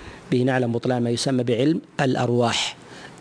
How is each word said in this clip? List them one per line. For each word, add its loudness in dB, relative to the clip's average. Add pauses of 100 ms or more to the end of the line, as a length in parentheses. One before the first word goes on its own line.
(320)
به 2
نعلم 2
بطلان 0
ما 0
يسمى 0
بعلم 2 (200)
الأرواح. 0 (460)